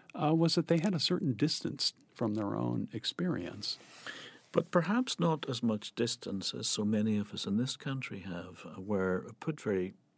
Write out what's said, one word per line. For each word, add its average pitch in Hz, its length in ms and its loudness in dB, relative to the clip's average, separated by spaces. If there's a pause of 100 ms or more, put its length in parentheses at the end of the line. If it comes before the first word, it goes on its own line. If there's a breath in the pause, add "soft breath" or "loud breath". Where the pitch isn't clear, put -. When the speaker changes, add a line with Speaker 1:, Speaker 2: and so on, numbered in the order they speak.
(140 loud breath)
Speaker 1:
uh, 156 200 2
was 165 200 4
that - 140 2
they 170 100 6
had 185 160 2
a 147 60 0
certain 175 340 2
distance - 580 0 (220)
from 107 200 0
their 104 200 0
own 117 380 0
experience. 107 840 -4 (760 loud breath)
Speaker 2:
But - 180 2
perhaps 196 480 2
not 160 300 0
as 123 140 -2
much 110 340 0
distance 98 580 -2
as - 140 -2
so 107 160 2
many 107 320 2
of 101 180 -2
us - 120 -6
in 101 100 2
this 127 200 0
country 131 440 -6
have, 87 440 -10
uh, 90 160 -12
where, 95 460 2 (140)
put 156 200 -4
very 95 340 0 (240)